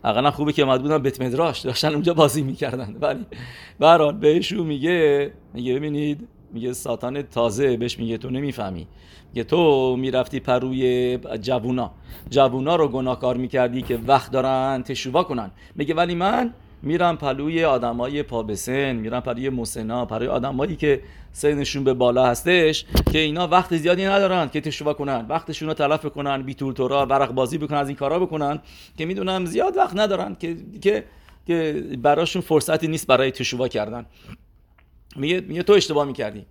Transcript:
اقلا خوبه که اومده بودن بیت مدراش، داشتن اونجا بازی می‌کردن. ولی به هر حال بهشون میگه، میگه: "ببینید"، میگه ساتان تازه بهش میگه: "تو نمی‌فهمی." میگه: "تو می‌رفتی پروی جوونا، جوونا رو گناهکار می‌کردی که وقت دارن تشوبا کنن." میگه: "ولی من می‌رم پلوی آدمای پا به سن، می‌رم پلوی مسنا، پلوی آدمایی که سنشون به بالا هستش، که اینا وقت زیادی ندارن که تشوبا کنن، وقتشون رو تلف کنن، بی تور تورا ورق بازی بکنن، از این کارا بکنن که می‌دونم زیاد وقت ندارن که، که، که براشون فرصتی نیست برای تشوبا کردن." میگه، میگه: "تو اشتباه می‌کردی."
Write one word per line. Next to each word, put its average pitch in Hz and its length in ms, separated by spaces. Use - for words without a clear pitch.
اقلا 123 280
خوبه 147 220
که 151 80
اومده 131 220
بودن 151 140
بیت 131 240
مدراش، 131 380
داشتن 151 340
اونجا 165 200
بازی 151 280
می‌کردن. 131 600
ولی 147 240
به 143 80
هر 170 100
حال 147 160
بهشون 165 540
میگه، 147 640
میگه: 123 220
"ببینید"، 147 520
میگه 123 200
ساتان 123 480
تازه 120 560
بهش 120 220
میگه: 113 180
"تو 127 120
نمی‌فهمی." 127 580
میگه: 117 140
"تو 139 520
می‌رفتی 127 440
پروی 127 800
جوونا، 123 500
جوونا 135 460
رو 156 120
گناهکار 127 500
می‌کردی 127 440
که 120 260
وقت 135 240
دارن 131 520
تشوبا 135 400
کنن." 117 280
میگه: 147 180
"ولی 175 220
من 233 380
می‌رم 170 360
پلوی 147 460
آدمای 127 600
پا 117 200
به 107 120
سن، 131 400
می‌رم 113 260
پلوی 123 280
مسنا، 120 560
پلوی 113 220
آدمایی 139 480
که 143 260
سنشون 143 520
به 131 100
بالا 123 320
هستش، 156 600
که 160 80
اینا 156 280
وقت 175 300
زیادی 175 280
ندارن 185 440
که 151 120
تشوبا 147 320
کنن، 135 360
وقتشون 156 380
رو 156 60
تلف 151 320
کنن، 139 380
بی 131 100
تور 135 200
تورا 135 320
ورق 135 260
بازی 131 260
بکنن، 147 200
از 143 100
این 139 100
کارا 143 220
بکنن 156 400
که 160 80
می‌دونم 185 400
زیاد 359 320
وقت 359 200
ندارن 196 420
که، 165 180
که، 208 220
که 156 360
براشون 156 400
فرصتی 156 460
نیست 156 200
برای 131 240
تشوبا 127 360
کردن." 113 380
میگه، 160 260
میگه: 175 220
"تو 202 100
اشتباه 147 340
می‌کردی." 107 440